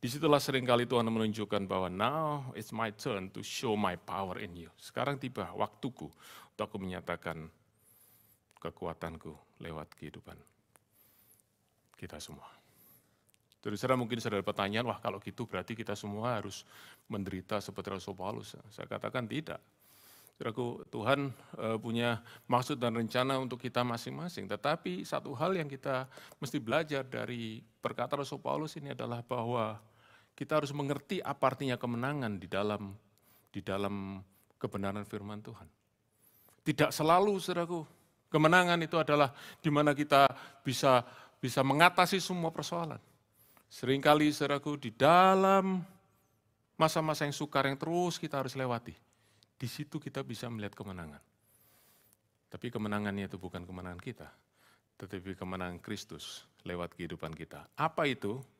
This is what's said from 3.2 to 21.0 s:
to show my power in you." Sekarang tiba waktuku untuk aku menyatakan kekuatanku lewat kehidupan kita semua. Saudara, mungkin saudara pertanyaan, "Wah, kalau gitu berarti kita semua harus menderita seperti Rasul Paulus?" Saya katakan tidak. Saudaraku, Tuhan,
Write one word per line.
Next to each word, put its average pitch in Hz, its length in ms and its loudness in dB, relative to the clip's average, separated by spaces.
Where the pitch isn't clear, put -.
to - 80 -12
show 107 400 -2
my 95 160 0
power 92 480 -6
in 90 240 -12
you." - 40 -18
Sekarang 131 320 -2
tiba 127 400 -8
waktuku 104 560 -6
untuk - 560 -12
aku - 160 -12
menyatakan 87 640 -6
kekuatanku 82 720 -8
lewat 78 320 -12
kehidupan - 400 -16
kita - 240 -14
semua. - 320 -16
Saudara, 117 340 0
mungkin 123 240 -2
saudara 104 220 -2
pertanyaan, 104 480 -2
"Wah, 98 100 -6
kalau 98 220 -6
gitu - 260 -10
berarti 147 300 -8
kita 107 180 -8
semua 107 460 -4
harus 98 240 -12
menderita 98 560 -6
seperti 98 320 -8
Rasul 95 220 -8
Paulus?" 107 400 -8
Saya - 160 -12
katakan 110 400 -6
tidak. 147 320 -8
Saudaraku, 120 480 -6
Tuhan, 135 400 0